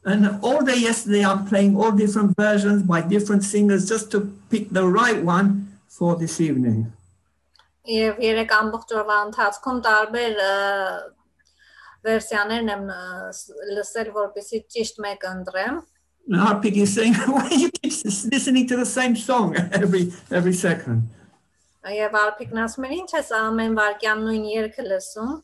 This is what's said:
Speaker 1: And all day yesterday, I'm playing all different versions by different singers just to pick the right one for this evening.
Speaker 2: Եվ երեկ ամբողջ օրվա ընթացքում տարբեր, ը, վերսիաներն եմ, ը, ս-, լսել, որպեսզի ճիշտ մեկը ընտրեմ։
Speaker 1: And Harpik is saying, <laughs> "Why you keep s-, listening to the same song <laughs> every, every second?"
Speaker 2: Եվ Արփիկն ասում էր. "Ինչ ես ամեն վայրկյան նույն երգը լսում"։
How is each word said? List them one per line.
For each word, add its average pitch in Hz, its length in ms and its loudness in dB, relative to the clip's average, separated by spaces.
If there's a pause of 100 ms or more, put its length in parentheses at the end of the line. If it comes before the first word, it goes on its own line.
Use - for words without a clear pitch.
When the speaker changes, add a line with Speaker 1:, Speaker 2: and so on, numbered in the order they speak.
Speaker 1:
And 202 380 2
all 277 200 2
day 254 160 2
yesterday, 220 460 2
I'm 196 220 0
playing 202 300 4
all 220 160 2
different 202 440 2
versions 208 460 4
by 170 200 2
different 202 420 2
singers 208 440 2
just 220 240 -2
to 202 200 -2 (160)
pick 208 220 -2
the 185 160 2
right 208 360 2
one 196 560 0 (100)
for 175 280 0
this 165 240 -6
evening. 120 520 0 (960)
Speaker 2:
Եվ 220 320 0
երեկ 226 320 0
ամբողջ 220 420 -2
օրվա 208 200 0 (100)
ընթացքում 220 580 -2
տարբեր, 220 560 2
ը, 196 140 2 (1500)
վերսիաներն 220 680 -2
եմ, 196 80 -8 (100)
ը, 180 120 -12 (300)
ս-, - 200 -18 (220)
լսել, 214 400 -6
որպեսզի 202 440 -6 (160)
ճիշտ 226 280 -6
մեկը 196 320 -8
ընտրեմ։ 190 440 -6 (500)
Speaker 1:
And 175 140 2
Harpik 202 320 2
is 202 180 2
saying, 226 200 4
<laughs> 262 200 0
"Why - 160 0
you 339 200 4 (120)
keep - 100 -2
s-, - 380 -4
listening 254 380 2
to 247 80 0
the 247 100 0
same 247 300 0
song 208 480 0
<laughs> 196 200 0
every, 180 280 2 (180)
every 180 220 2
second?" 123 560 0 (760)
Speaker 2:
Եվ 214 360 -2
Արփիկն 226 440 -2
ասում 262 240 -8
էր. 294 140 -6
"Ինչ - 160 -14
ես 240 180 -4
ամեն 220 440 0
վայրկյան 214 480 0
նույն 214 260 -2
երգը 220 380 -6
լսում"։ 220 520 -6